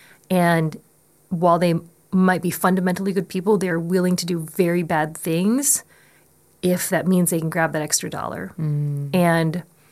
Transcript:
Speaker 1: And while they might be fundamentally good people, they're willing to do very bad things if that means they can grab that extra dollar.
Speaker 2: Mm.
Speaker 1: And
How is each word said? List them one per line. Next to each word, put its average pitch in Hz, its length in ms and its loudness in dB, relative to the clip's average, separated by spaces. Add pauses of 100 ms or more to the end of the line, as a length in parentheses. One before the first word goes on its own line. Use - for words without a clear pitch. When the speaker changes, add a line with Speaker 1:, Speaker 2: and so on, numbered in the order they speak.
(300)
Speaker 1:
And 170 460 2 (520)
while 170 300 4
they 170 160 2 (360)
might 185 320 2
be 180 80 -2
fundamentally 185 640 0
good 185 160 -4
people, 190 300 0
they're 170 220 -2
willing 180 360 0
to 175 100 -4
do 175 140 -2
very 175 420 0
bad 160 340 -2
things 208 680 0 (800)
if 180 280 0
that 160 160 0
means 180 240 2
they 165 100 -2
can 160 100 -4
grab 156 220 -2
that 151 100 -4
extra 156 280 -4
dollar. - 480 -8
Speaker 2:
Mm. 147 560 -4
Speaker 1:
And 165 480 2 (300)